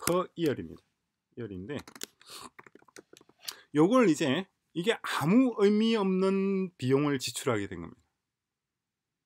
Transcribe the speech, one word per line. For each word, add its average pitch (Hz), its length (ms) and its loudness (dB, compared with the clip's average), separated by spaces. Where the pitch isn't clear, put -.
per 175 220 2
year입니다. 104 440 -4
year인데, 107 400 -10
요걸 202 340 6
이제 151 380 0
이게 190 240 -2
아무 226 560 2
의미 214 380 4
없는 190 840 0
비용을 139 400 0
지출하게 113 500 -4
된 87 120 -12
겁니다. - 220 -16